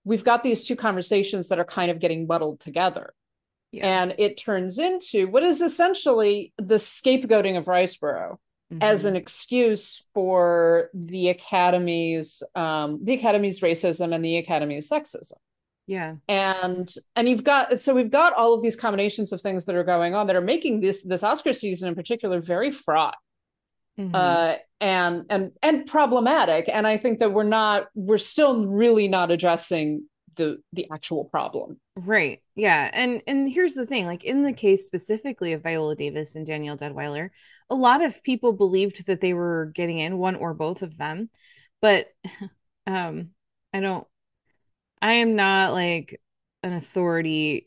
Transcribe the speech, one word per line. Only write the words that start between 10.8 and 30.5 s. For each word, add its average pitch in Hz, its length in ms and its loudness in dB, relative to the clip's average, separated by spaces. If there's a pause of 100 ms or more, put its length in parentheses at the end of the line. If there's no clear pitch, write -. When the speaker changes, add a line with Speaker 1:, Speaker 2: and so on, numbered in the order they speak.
Speaker 1:
the 180 340 -4
Academy's, 175 1160 0 (140)
um, 156 480 -4
the 233 120 0
Academy's 208 440 0
racism 170 560 0
and 165 80 -4
the 165 140 -2
Academy's 151 520 -4
sexism. - 440 -6 (580)
Speaker 2:
Yeah. 165 240 -6 (140)
Speaker 1:
And, 185 600 0 (280)
and 233 100 2
you've 247 160 2
got, 262 380 2
so 269 120 2
we've 254 160 2
got 302 220 6
all 233 220 4
of 226 100 0
these 226 140 0
combinations 208 560 -2
of 180 80 -8
things 185 240 -4
that 185 100 -2
are 175 80 2
going 175 320 2
on 208 120 0
that 185 100 4
are 180 40 2
making 254 380 0
this, 196 240 0
this 180 180 -4
Oscar 269 300 0
season 185 380 -4
in 170 60 -4
particular 185 440 -4
very 175 320 -2
fraught. - 460 0 (800)
Speaker 2:
Mm-hmm. 185 160 -4
Speaker 1:
Uh, 170 400 2 (240)
and, 180 500 0
and, 190 220 -2 (100)
and 302 240 2
problematic. 240 840 2
And 214 160 2
I 220 100 2
think 226 220 -2
that 220 140 2
we're 214 100 2
not, 208 500 2
we're 208 240 2
still 240 500 2
really 208 420 4
not 180 220 2
addressing 165 720 0 (300)
the, 156 260 -4 (100)